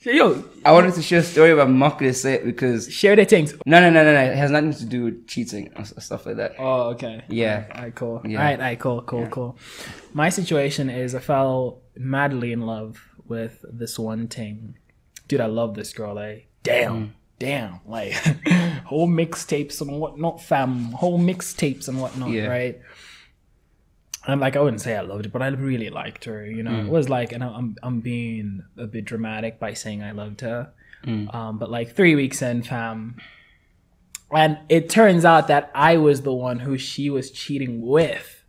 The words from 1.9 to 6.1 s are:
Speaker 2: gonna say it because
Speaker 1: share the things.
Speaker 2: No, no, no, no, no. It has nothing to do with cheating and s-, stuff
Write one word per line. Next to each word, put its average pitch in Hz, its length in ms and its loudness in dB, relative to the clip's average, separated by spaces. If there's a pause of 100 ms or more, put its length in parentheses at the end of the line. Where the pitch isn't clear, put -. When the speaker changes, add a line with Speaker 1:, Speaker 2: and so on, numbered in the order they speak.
Speaker 2:
gonna 131 140 2
say 135 200 -2
it 127 120 -2
because 117 460 -2
Speaker 1:
share 202 240 6
the 220 100 8
things. 160 280 4 (140)
Speaker 2:
No, 165 120 10
no, 175 120 8
no, 160 120 8
no, 151 100 8
no. 131 180 6
It - 40 -2
has 143 140 2
nothing 151 240 2
to 123 120 -10
do 120 200 -4
with - 220 -6
cheating 104 480 -8
and 101 100 -12
s-, - 80 -18 (100)
stuff - 220 -10